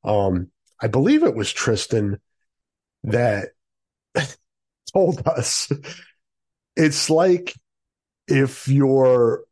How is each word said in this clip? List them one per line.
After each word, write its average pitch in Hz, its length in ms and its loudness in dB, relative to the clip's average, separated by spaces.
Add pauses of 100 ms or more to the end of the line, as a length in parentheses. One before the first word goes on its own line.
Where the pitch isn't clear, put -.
Um, 95 460 -2 (300)
I 113 80 -4
believe 196 340 2
it 330 120 0
was 104 180 -4
Tristan 104 680 -2 (840)
that 110 460 -2 (640)
<laughs> 143 220 -6 (560)
told 180 340 0
us - 440 -4 (1040)
it's 151 320 0
like 180 460 0 (720)
if 135 420 -2
your 131 840 4